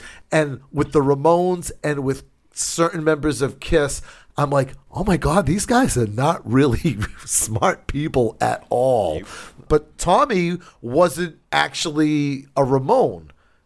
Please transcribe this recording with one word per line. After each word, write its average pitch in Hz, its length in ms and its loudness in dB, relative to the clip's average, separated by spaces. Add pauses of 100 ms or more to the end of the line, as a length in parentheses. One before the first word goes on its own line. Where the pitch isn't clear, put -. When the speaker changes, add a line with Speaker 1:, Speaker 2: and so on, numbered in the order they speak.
(300)
Speaker 1:
and 147 300 0 (100)
with 139 220 -2
the 151 80 6
Ramones 165 720 2 (100)
and 143 220 -4
with 135 200 -4 (280)
certain 165 500 -2
members 151 380 0
of 131 200 -2
Kiss, 147 420 0 (320)
I'm 147 140 0
like, 139 240 0 (180)
"Oh 170 140 -6
my 190 140 2
God, 156 260 2
these 175 220 0
guys 254 320 2
are 117 80 0
not 123 340 0 (100)
really 131 460 2 (140)
<laughs> - 160 -18
smart - 600 -2
people 131 540 -2
at 117 300 -2
all." 113 460 2
Speaker 2:
Yep. - 100 -10 (420)
Speaker 1:
But - 300 0
Tommy 185 580 0 (240)
wasn't 165 560 0 (160)
actually 147 920 -2 (100)
a 143 80 2
Ramone. 135 680 0 (360)